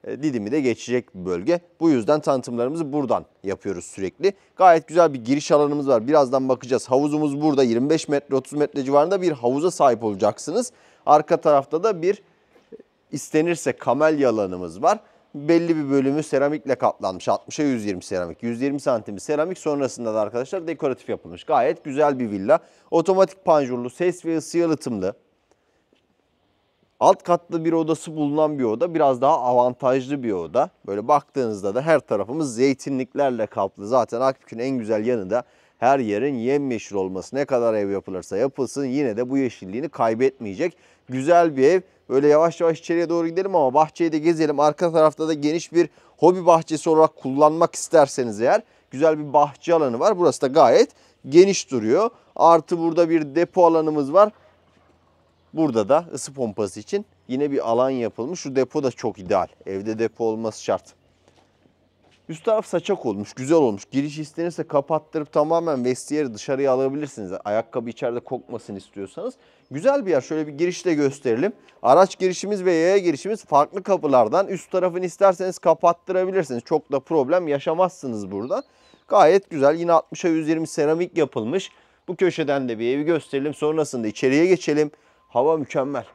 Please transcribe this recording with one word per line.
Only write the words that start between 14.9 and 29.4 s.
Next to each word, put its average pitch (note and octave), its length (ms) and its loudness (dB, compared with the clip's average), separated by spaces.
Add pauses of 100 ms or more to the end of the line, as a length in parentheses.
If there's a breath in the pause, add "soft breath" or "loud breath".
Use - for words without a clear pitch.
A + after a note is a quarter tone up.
Belli E3 400 2
bir D3 140 -4
bölümü C#3 340 0
seramikle C#3 520 -2
kaplanmış. G2 540 -4
Altmışa - 340 -4
yüz B2 220 -2
yirmi F#2+ 180 -6
seramik. F2+ 400 -8
Yüz A#2 180 -6
yirmi C#3 180 -4
santim A2 400 -4
seramik. D3+ 380 -4
Sonrasında C3 560 -4
da A2 80 0
arkadaşlar B2+ 460 -6
dekoratif C#3+ 420 -6
yapılmış. F2 340 -10
Gayet D3 400 0
güzel C#3+ 360 0
bir A2+ 120 -4
villa. G#2 280 2 (320 soft breath)
Otomatik F#3 540 2
panjurlu, B2+ 440 0
ses F3 360 -4
ve E3 120 -2
ısı D#3 200 -4
yalıtımlı. B2 560 -2 (1900)
Alt E3+ 240 4
katlı E3+ 420 -2
bir E3 80 0
odası D#3+ 420 -2
bulunan D3+ 440 -2
bir C3 40 0
oda. B2 300 -2
Biraz C#3 280 2
daha C#3+ 180 4
avantajlı B2+ 840 0